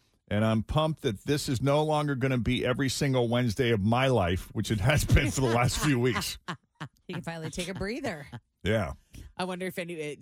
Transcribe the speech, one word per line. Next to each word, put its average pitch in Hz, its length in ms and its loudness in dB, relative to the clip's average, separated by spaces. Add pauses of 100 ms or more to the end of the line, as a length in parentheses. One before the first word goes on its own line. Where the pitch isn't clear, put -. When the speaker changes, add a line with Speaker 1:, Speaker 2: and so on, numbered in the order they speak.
(300)
Speaker 1:
And 107 140 2
I'm 110 180 2
pumped 156 400 -2
that 107 220 -2
this 143 240 -2
is 123 140 -2
no 143 200 4
longer 151 320 0
gonna 131 220 0
be 123 300 0
every 127 240 0
single 131 380 2
Wednesday 120 420 2
of 110 120 2
my 120 260 4
life, 92 460 2
which 107 160 -2
it 107 100 2
has 135 220 4
been - 280 4
for - 120 -2
the 131 40 4
last 117 320 2
few 139 220 2
weeks." 120 360 0 (120)
<laughs> 175 100 -8 (500)
Speaker 2:
He 180 60 -10
can 170 80 -8
finally 165 280 -10
take 175 180 -6
a 190 60 -8
breather. 190 540 -8 (340)
Speaker 1:
Yeah. 98 300 0 (440)
Speaker 3:
I 180 80 -4
wonder 185 220 -6
if 185 140 -6
any, 170 140 -8
uh, 151 280 -8